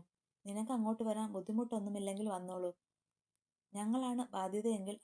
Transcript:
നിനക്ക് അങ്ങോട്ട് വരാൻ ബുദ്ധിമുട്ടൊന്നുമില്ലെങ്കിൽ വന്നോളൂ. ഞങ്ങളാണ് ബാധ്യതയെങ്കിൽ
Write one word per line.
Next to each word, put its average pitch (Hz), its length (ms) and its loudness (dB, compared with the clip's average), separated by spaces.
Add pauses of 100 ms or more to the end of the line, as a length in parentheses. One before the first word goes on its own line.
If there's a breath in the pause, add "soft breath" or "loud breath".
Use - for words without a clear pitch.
(440)
നിനക്ക് 214 280 -2
അങ്ങോട്ട് 220 300 2
വരാൻ 220 300 2
ബുദ്ധിമുട്ടൊന്നുമില്ലെങ്കിൽ 202 960 0
വന്നോളൂ. 180 420 -2 (1000)
ഞങ്ങളാണ് 240 580 2
ബാധ്യതയെങ്കിൽ 202 720 0